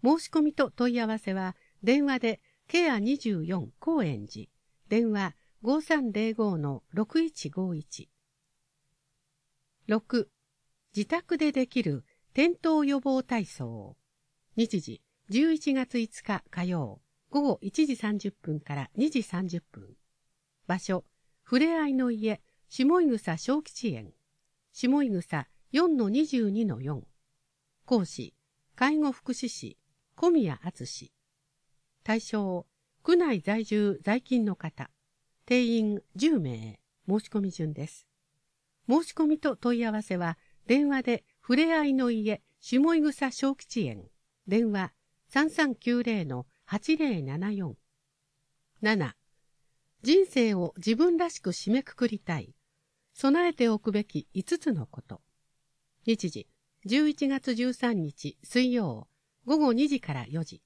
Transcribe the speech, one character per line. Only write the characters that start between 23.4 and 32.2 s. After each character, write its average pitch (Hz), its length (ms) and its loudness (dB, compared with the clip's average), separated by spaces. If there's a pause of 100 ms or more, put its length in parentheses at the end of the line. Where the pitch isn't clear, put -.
吉 233 300 -6
園。 110 200 -10 (600)
下 269 300 2
井 254 80 0
草 170 380 -4 (240)
四 320 240 4
の 226 120 2
二 262 160 2
十 240 240 0
二 214 160 0
の 135 160 -4
四。 139 260 -6 (840)
講 226 160 4
師、 - 300 -12 (400)
介 294 240 2
護 294 140 2
福 - 200 -8
祉 247 160 -6
士、 - 300 -12 (360)
小 349 160 2
宮 208 320 2
敦。 - 480 -12 (960)
対 220 160 0